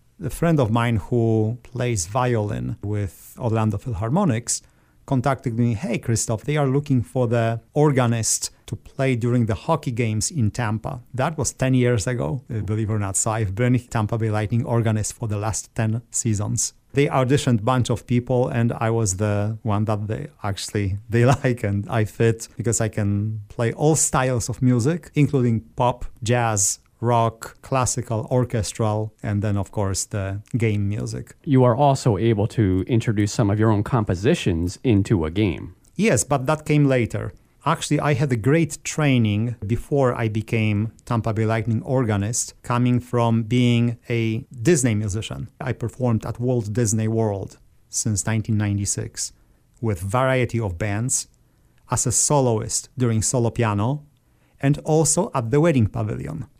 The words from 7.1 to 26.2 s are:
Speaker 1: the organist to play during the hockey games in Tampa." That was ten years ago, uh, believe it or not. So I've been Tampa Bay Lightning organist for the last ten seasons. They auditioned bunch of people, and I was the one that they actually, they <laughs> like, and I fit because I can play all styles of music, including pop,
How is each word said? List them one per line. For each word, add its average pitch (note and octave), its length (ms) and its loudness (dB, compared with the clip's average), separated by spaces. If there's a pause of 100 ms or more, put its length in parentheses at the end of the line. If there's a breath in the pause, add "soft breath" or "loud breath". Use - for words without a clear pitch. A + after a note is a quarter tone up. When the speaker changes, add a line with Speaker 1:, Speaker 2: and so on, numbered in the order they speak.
Speaker 1:
the A2+ 340 0 (120)
organist B2 760 2 (160 soft breath)
to - 100 -8
play C3+ 400 -2
during A#2+ 300 2
the G#2+ 80 0
hockey D#3 380 -2
games G#2+ 400 -2
in A#2+ 180 0
Tampa." A2 540 -4 (100)
That C#3+ 240 -2
was C3 160 -2
ten C3 220 2
years B2 320 2
ago, B2 420 -4
uh, A2+ 120 -4
believe G#2 280 -2
it G#2+ 40 -2
or A2 40 -2
not. G2+ 180 -4
So - 140 0
I've G#2+ 240 -2
been B2 240 2
Tampa A#2 400 -2
Bay A2 140 0
Lightning G#2+ 340 0
organist A2 480 0
for - 140 -8
the G#2 100 -4
last G#2 380 -6
ten A2+ 340 -2
seasons. A2 640 -2 (200)
They C#3+ 140 4
auditioned B2+ 560 2
bunch B2+ 280 2
of - 160 -4
people, B2 400 0
and A#2 240 0
I A2+ 180 -2
was A2+ 280 0
the G#2 440 -2
one G#2+ 240 0
that G#2 220 -2
they - 220 -8 (120)
actually, G2 560 -4 (100)
they A#2 180 4
<laughs> C3+ 180 4
like, B2+ 200 0
and G2+ 240 -2
I A2 180 0
fit A2+ 420 0 (100)
because A2+ 240 -2
I A2+ 60 0
can G#2 640 -2
play A#2 240 -2
all D3+ 220 2
styles C3 540 0
of A2+ 120 -8
music, B2+ 520 2
including C3 520 2 (100)
pop, B2 300 0 (180)